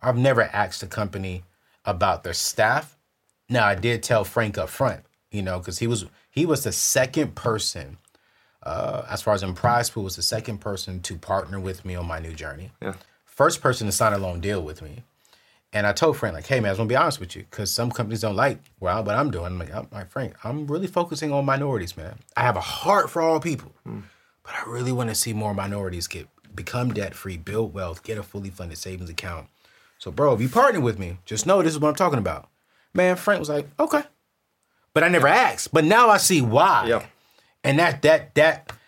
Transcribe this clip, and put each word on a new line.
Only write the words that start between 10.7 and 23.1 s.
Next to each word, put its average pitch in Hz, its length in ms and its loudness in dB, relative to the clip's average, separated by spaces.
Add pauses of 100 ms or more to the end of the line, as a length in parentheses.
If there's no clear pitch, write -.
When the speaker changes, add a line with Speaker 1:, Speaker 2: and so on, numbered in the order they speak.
Speaker 1:
to 90 140 -10
partner 95 420 -4
with 92 260 -8
me 92 120 -8
on 87 100 -6
my 80 140 -6
new 82 120 -10
journey. 78 380 -12 (100)
Speaker 2:
Yeah. 92 140 -8 (300)
Speaker 1:
First - 360 2
person 120 260 0
to 98 60 -2
sign 110 200 2
a 101 60 0
loan 90 220 -6
deal 98 220 -2
with 92 200 -12
me. 80 200 -16 (680)
And 104 140 0
I 104 60 4
told 156 240 4
Frank, 98 180 -4
like, 78 120 -12
"Hey, 131 140 2
man, 107 60 0
I 98 60 2
just 95 60 -4
wanna 113 100 0
be 120 80 2
honest 151 240 2
with 90 160 -12
you, - 140 -14
'cause 101 220 -6
some 120 180 -2
companies 110 300 -4
don't 104 160 -2
like, 127 240 0 (200)
well, 92 240 0
what 104 120 -2
I'm 143 140 0
doing." 87 160 -6
I'm 90 120 -6
like, 78 160 -10
I'm 127 180 -10
like, 98 180 -14
"Frank, - 240 -8 (100)
I'm 143 240 -6
really 175 180 -4
focusing 156 460 -4
on 139 120 0
minorities, 135 520 -2
man. 80 220 -14 (180)
I 120 60 0
have 123 140 2
a 87 40 -4
heart 185 500 2